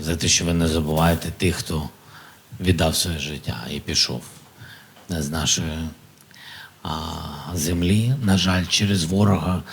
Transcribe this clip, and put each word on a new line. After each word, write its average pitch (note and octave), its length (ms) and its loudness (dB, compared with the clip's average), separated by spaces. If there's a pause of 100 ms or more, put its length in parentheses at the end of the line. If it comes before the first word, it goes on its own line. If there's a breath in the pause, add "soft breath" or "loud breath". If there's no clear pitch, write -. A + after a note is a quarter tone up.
за D#2 160 -2
те, - 120 -2
що - 160 2
ви E2+ 100 2
не E2 140 4
забуваєте D#2+ 600 2
тих, E2+ 260 0
хто D#2 320 -4 (720 loud breath)
віддав E2+ 360 2
своє E2+ 220 -2
життя C#2+ 380 -6 (140)
і C#2+ 100 -8
пішов C#2+ 420 -2 (840 loud breath)
з D#2 220 -4
нашої, D#2+ 480 -2 (1040 loud breath)
а, D#2 160 -4 (560)
землі, F2+ 600 2 (100)
на F#2+ 140 4
жаль, F2+ 300 2
через G2 360 2
ворога. F#2 580 4 (100)